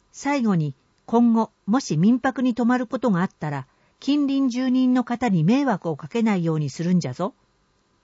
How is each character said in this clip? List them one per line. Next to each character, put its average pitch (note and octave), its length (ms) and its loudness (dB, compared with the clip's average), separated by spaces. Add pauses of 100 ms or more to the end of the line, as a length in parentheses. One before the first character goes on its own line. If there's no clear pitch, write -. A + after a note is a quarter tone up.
(120)
最 C#4 300 -2
後 G#3+ 120 2
に、 D3+ 200 -2 (300)
今 A#3 300 2
後、 A3+ 160 0 (160)
も A3+ 140 2
し D#3+ 180 -2
民 A3 200 4
泊 C4+ 220 -2
に B3 140 0
泊 B3 100 -2
ま B3 140 2
る B3+ 80 -4
こ C4 120 -6
と B3 120 0
が F3 100 0
あ F#3 40 0
っ G3 60 -4
た D3+ 200 -10
ら、 C#3 160 -8 (340)
近 C#4+ 260 0
隣 C4+ 220 0
住 B3 200 -2
人 B3+ 260 2
の B3+ 100 2
方 A#3+ 240 -4
に F#3 140 2
迷 B3 220 4
惑 G#3 240 -2
を D#3 80 -4
か D#3 120 -16
け A#3 140 -2
な A3 140 2
い F3 80 -2
よ E3 100 0
う D#3 40 -2
に D3 120 -4
す - 140 -8
る F3+ 100 0
ん F3 60 2
じ D3+ 80 -4
ゃ B2 40 -8
ぞ。 F#3 220 -6 (680)